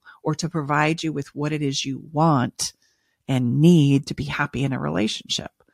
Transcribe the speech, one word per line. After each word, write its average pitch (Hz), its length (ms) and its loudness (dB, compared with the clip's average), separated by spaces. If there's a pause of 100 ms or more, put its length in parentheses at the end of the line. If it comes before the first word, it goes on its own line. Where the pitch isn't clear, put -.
(240)
or 156 100 -2
to 160 140 -6
provide 151 560 -2
you 156 80 -4
with 143 240 -8
what 147 160 -4
it 151 100 -4
is 139 220 -4
you 135 180 -8 (100)
want 147 600 0 (560)
and 127 320 0
need 147 480 6
to 160 60 -8
be 127 100 -8
happy 139 400 -4
in 139 80 -2
a 123 80 -6
relationship. - 720 -4 (220)